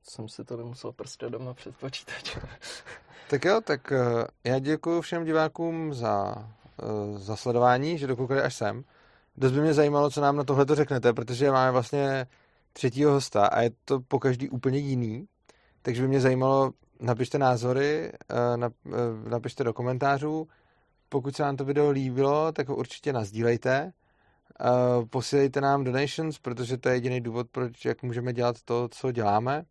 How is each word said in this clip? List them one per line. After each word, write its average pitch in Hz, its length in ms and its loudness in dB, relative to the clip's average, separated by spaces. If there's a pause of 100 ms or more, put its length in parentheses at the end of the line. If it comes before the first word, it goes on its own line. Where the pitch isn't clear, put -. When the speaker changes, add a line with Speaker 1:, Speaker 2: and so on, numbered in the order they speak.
Speaker 1:
jsem - 260 -14
si - 160 -14
to 120 120 -10
nemusel 120 340 -12
prstit - 380 -12
doma 127 240 -10
před - 240 -18
počítačem. - 680 -12
<laughs> - 40 -18 (760)
Speaker 2:
Tak 143 160 0
jo, 214 160 4
tak, 147 300 -4
eh, 120 340 2 (180)
já 131 160 0
děkuju 156 420 0
všem 170 240 -4
divákům 160 680 -2
za, 107 400 -2 (460)
eh, 104 400 -6
za 101 160 -6
sledování, 123 640 2
že 139 100 -4
dokoukali 131 340 0
až 131 140 -2
sem. 110 280 -4 (540)
Dost 131 140 4
by 139 100 2
mě 156 120 4
zajímalo, 147 360 4
co 147 120 -2
nám 143 140 4
na 147 80 0
tohleto 139 320 4
řeknete, 131 380 2
protože 123 380 0
máme 131 200 6
vlastně 135 560 0 (460)
třetího 139 380 2
hosta 120 360 4
a - 140 2
je 120 100 2 (140)
to 139 140 0
po 127 200 -2
každý 131 300 0
úplně 131 300 -2
jiný. 127 480 -4 (540)
Takže 123 200 -4
by 131 60 2
mě 135 140 4
zajímalo, 131 500 4 (280)
napište 120 400 -2
názory, 131 720 0 (180)
eh, - 60 -6 (220)
nap-, 120 160 -4 (520)
eh, 110 40 -10
napište 120 340 -4
do 117 100 0
komentářů. 139 760 -2 (600)
Pokud 139 260 -2
se 151 80 -2
vám 139 140 -2
to 139 80 -4
video 147 240 4
líbilo, 139 640 2
tak 147 180 -4
ho 143 60 -4
určitě - 380 -6
nasdílejte. 120 760 0 (680)
Eh, 123 480 4
posílejte 139 520 2
nám 139 220 2
donations, 143 560 -2
protože 123 380 -6
to 127 120 0
je 127 60 4
jediný 127 260 -2
důvod, 117 300 -4
proč, 123 340 -6
jak 120 180 -2
můžeme 123 300 -4
dělat 120 220 0 (100)
to, 120 260 -2
co 131 200 -4
děláme. 117 600 0